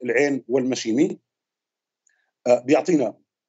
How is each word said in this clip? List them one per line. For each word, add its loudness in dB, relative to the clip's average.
العين -2
والمشيمي. -2
آه، 4
بيعطينا 0